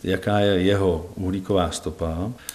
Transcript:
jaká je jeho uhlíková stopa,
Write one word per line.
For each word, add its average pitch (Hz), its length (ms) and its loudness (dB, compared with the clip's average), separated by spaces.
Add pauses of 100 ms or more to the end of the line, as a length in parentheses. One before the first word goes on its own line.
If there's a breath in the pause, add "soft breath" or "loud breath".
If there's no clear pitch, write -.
jaká 98 340 0
je 101 240 4
jeho 92 520 2
uhlíková 95 560 0
stopa, 82 600 -4 (220 loud breath)